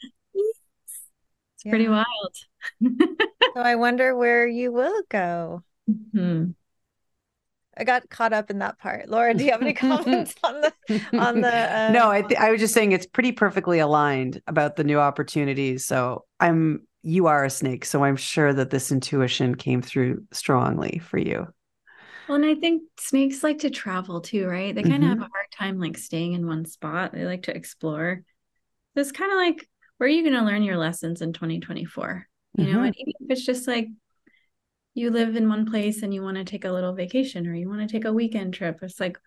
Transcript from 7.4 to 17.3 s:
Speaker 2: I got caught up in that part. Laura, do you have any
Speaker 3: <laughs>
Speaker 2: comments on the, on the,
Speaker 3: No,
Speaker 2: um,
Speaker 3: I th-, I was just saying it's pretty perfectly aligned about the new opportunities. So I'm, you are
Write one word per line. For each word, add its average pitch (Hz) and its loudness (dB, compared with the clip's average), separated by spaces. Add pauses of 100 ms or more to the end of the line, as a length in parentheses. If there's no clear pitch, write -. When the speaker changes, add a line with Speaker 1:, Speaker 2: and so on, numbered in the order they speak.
Speaker 2:
I - -6
got 247 0
caught 226 0
up 214 0
in 202 -6
that 196 -6
part. - -8
Laura, 233 4
do 226 0
you 285 2
have 226 0
any 285 0
Speaker 3:
<laughs> 254 -2
Speaker 2:
comments 262 2
on 269 -2
the, 302 2 (440)
on 233 2
the, 226 2
Speaker 3:
No, 233 6
Speaker 2:
um, 214 6
Speaker 3:
I 202 4
th-, 208 0
I 214 6
was 226 2
just 220 2
saying 208 6
it's 185 2
pretty 247 0
perfectly 190 2
aligned 147 2
about 151 0
the 160 0
new 147 4
opportunities. 139 0
So 127 -2 (140)
I'm, 165 2 (140)
you 165 2
are 147 4